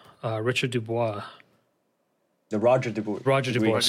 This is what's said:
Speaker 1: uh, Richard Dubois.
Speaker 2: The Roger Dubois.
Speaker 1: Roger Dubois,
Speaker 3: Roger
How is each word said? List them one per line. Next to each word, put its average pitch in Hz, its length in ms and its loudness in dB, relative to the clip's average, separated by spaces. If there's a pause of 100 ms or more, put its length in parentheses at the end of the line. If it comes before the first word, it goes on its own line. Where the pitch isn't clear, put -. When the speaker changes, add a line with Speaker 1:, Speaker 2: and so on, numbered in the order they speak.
(240)
Speaker 1:
uh, 110 160 -4
Richard 123 300 -2
Dubois. 113 520 -2 (1300)
Speaker 2:
The 110 100 -2
Roger 123 320 4
Dubois. 107 340 -4
Speaker 1:
Roger 135 280 2
Dubois, 113 220 2
Speaker 3:
Roger 117 140 2